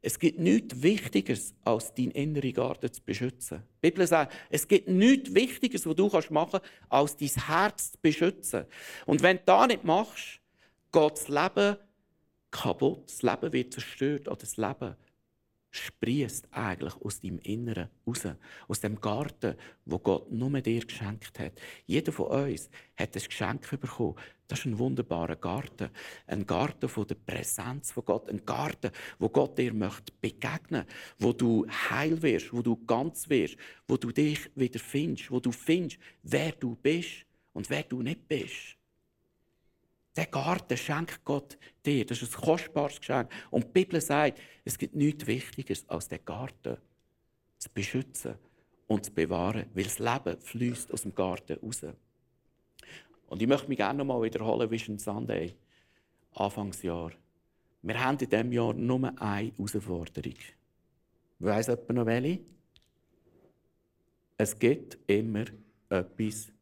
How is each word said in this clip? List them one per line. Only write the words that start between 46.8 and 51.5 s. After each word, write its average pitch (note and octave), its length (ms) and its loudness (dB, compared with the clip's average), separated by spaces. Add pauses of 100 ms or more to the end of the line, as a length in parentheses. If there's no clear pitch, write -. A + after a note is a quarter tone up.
zu - 160 -12
beschützen - 600 -6 (520)
und G#2+ 180 0
zu - 60 -10
bewahren, F2+ 600 0
weil F#2+ 100 -2
das - 160 -6
Leben A#2 400 -2
fließt A#2+ 540 -6
aus - 80 -6
dem G2 120 -8
Garten F2+ 460 -4